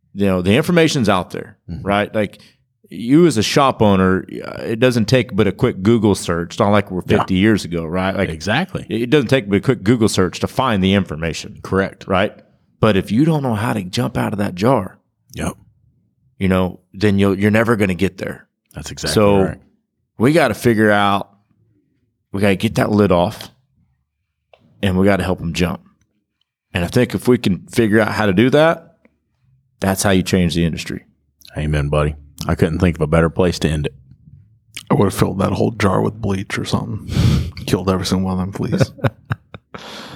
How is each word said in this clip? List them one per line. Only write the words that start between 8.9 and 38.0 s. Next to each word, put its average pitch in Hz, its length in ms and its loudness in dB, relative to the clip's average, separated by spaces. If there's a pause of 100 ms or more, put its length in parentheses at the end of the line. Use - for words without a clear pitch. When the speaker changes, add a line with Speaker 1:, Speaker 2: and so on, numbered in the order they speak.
Speaker 1:
it 120 80 -6
doesn't 139 180 2
take 127 200 2
but 98 80 2
a 95 40 0
quick 120 220 0
Google 110 260 2
search 92 320 -2
to 98 60 -2
find 110 380 0
the 95 100 4
information. 80 680 -4
Speaker 2:
Correct. - 440 -4
Speaker 1:
Right? 98 320 -2 (420)
But 107 160 4
if 92 140 -2
you 117 140 2
don't 160 180 0
know 123 120 -2
how 113 180 -2
to 110 100 -4
jump 120 340 -6
out 117 160 -2
of 98 60 -6
that 98 160 -4
jar, 101 440 0 (340)
Speaker 2:
Yep. - 220 -6 (840)
Speaker 1:
you 98 100 -2
know, 92 320 0 (120)
then 101 260 0
you'll, 98 180 2
you're 104 140 2
never 113 240 2
gonna 98 200 0
get 87 240 -2
there. - 300 -10 (260)
Speaker 2:
That's 78 180 -12
exactly - 220 -6
Speaker 1:
So 101 280 4
Speaker 2:
right. 85 180 -4 (580)
Speaker 1:
we 123 140 4
gotta 147 220 2
figure 110 380 2
out, 101 380 0 (1040)
we 98 100 -4
gotta 101 140 4
get 101 200 -2
that 127 160 0
lid 101 180 4
off, 90 400 0 (1300)
and 92 160 0
we 95 80 4
gotta 95 180 2
help 87 160 -4
'em 82 140 -6
jump. 85 260 -2 (960)
And 90 100 -2
I - 40 -4
think - 260 0
if 98 120 -8
we 123 120 4
can 101 280 -2
figure 110 320 2
out 104 140 2
how 104 140 -2
to 98 80 2
do 120 160 4
that, 156 480 0 (840)
that's 95 220 -2
how 104 80 2
you 95 120 4
change 87 320 0
the 85 120 0
industry. - 400 -8 (500)
Speaker 2:
Amen, 73 320 -2
buddy. 76 260 0 (320)
I 87 100 0
couldn't 85 240 0
think 87 160 2
of - 40 -8
a 78 60 0
better 82 240 2
place 87 300 0
to - 100 0
end 76 160 -2
it. - 80 -10 (960)
Speaker 3:
I - 40 2
would 104 120 4
have 92 80 -2
filled 95 240 0
that 98 140 0
whole 110 180 0
jar 107 320 0
with 107 180 -4
bleach 98 380 -4
or 101 80 -6
something. 107 420 -6 (480)
<laughs> - 100 -14
Killed 92 220 0
every 95 160 0